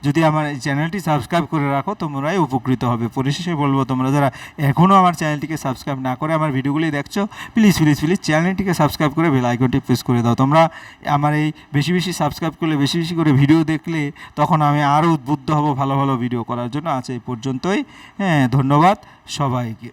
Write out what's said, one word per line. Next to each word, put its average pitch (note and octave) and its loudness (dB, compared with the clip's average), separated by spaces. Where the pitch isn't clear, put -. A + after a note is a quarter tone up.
যদি D3 2
আমার D3+ 0
এই C#3+ -8
চ্যানেলটি D#3 -2
সাবস্ক্রাইব D#3 -2
করে D3 -2
রাখো, C#3 -4
তোমরাই D3 -4
উপকৃত C3 0
হবে। A#2+ 0
পরিশেষে C#3+ -4
বলবো, C#3 0
তোমরা C3 0
যারা C#3+ 2
এখনও D#3 4
আমার F3+ 4
চ্যানেলটিকে D3+ -4
সাবস্ক্রাইব C3+ -6
না C3 -4
করে D#3 -4
আমার D#3 0
ভিডিওগুলি C#3+ -2
দেখছো, C#3+ -4
প্লিজ, G#3 6
প্লিজ, D3+ 4
প্লিজ F3+ 0
চ্যানেলটিকে F3+ 0
সাবস্ক্রাইব D3+ 0
করে E3 2
বেল C3 2
আইকনটি B2 2
প্রেস B2+ 0
করে A#2+ 2
দাও। A#2 2
তোমরা C#3+ 4
আমার D3 2
এই D3+ 0
বেশি D3 0
বেশি F3 -2
সাবস্ক্রাইব D#3 -4
করলে, D#3+ 0
বেশি C#3 0
বেশি E3+ -4
করে D#3+ 2
ভিডিও D#3 6
দেখলে, D#3 -4
তখন D3+ 2
আমি D3 2
আরও D#3+ 4
উদ্বুদ্ধ C#3 -4
হব D3 0
ভালো C#3 -2
ভালো C#3 0
ভিডিও A#2+ -4
করার A#2+ -6
জন্য। D3 -6
আজ C3 -4
এই A#2 -10
পর্যন্তই, C3 -4
হ্যাঁ, D#3 2
ধন্যবাদ D3 4
সবাইকে। B2 -4